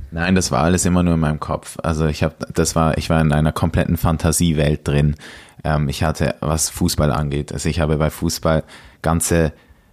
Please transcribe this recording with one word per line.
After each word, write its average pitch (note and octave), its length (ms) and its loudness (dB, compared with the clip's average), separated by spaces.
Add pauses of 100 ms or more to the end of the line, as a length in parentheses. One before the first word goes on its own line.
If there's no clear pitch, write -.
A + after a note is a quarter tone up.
(100)
Nein, F2 240 0
das F#2 160 2
war B1+ 120 2
alles F2 220 2
immer F2+ 180 2
nur E2+ 120 4
in D#2+ 60 2
meinem D2+ 200 0
Kopf. - 420 -8
Also D#2+ 240 0
ich D2+ 160 0
hab, - 320 -4
das - 220 0
war, D#2+ 220 2
ich - 120 -6
war E2 100 4
in D#2 120 4
einer D2+ 200 2
kompletten - 440 0
Fantasiewelt D#2 880 0
drin. D2 300 2 (480)
Ähm, D2+ 240 0
ich C#2+ 160 -4
hatte, D#2 360 -2
was D#2 300 -2
Fußball D2+ 400 0
angeht, D2 420 -4
also D2 180 -4
ich D2+ 100 -2
habe D#2 160 0
bei D2+ 140 0
Fußball E2 520 -2 (380)
ganze, E2 520 0 (400)